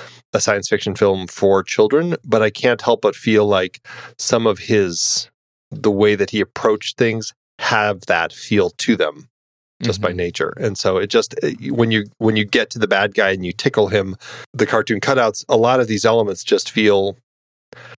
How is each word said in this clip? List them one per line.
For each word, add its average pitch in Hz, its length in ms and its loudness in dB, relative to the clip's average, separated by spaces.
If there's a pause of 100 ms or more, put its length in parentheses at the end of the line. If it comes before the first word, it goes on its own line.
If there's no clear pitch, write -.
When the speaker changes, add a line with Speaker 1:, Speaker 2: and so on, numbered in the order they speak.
(340)
Speaker 1:
a 107 80 0
science 101 260 0
fiction 101 280 -2
film 95 320 0
for 98 340 2
children, 147 600 0
but 117 180 0
I 107 80 2
can't 123 320 0
help 117 200 0
but 101 140 0
feel 107 300 2
like 95 420 -2 (300)
some 113 300 0
of 101 120 0
his, 95 680 -2 (400)
the - 220 -2
way 104 240 4
that 98 160 -2
he 107 100 -2
approached - 560 -2
things 113 360 -2 (260)
have 104 480 0
that 85 260 0
feel 98 380 0
to - 240 0
them 80 320 -4 (540)
just 104 200 -2
by 95 80 0
Speaker 2:
Mm-hmm. 90 80 -6
Speaker 1:
nature. 87 400 -4
And 104 200 -4
so 95 200 0
it 98 100 -2
just, - 340 0
uh, - 100 -2 (100)
y-, - 80 -8
when 117 200 0
you, 107 180 0 (100)
when 110 180 2
you 107 80 2
get 107 280 0
to 117 80 -10
the 104 80 0
bad 98 260 2
guy 101 160 2
and 95 160 -2
you 87 80 -4
tickle 110 340 0
him, 95 300 -2 (360)
the 113 120 0
cartoon 107 340 0
cutouts, 123 480 0
a - 80 2
lot 120 240 4
of 117 80 0
these 107 160 -2
elements 110 400 2
just - 260 0
feel 101 480 2 (840)